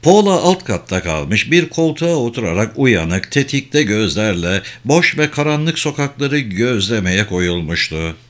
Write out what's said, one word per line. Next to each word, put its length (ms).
Paula 400
alt 220
katta 400
kalmış, 480
bir 180
koltuğa 460
oturarak 600
uyanık, 560
tetikte 520
gözlerle 800
boş 320
ve 140
karanlık 480
sokakları 600
gözlemeye 880
koyulmuştu. 880